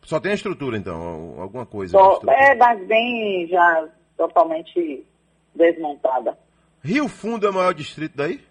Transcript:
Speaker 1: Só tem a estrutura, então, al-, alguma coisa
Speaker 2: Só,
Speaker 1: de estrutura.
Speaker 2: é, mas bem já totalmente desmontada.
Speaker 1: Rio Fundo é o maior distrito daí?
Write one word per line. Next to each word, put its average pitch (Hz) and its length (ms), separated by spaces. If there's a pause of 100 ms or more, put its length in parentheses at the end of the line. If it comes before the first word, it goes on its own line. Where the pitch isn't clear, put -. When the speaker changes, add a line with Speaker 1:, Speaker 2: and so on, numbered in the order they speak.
Speaker 1:
Só 156 160
tem 180 140
a - 20
estrutura, 147 440
então, 87 220
al-, 82 420
alguma 107 240
coisa 98 260
Speaker 2:
Só, 190 160
Speaker 1:
de 190 60
estrutura. - 240
Speaker 2:
é, 277 160
mas 226 320
bem 220 640
já 170 400 (280)
totalmente 165 880 (480)
desmontada. 143 840 (440)
Speaker 1:
Rio 254 260
Fundo 214 380
é 202 40
o 190 40
maior 185 200
distrito 151 420
daí? 156 240 (100)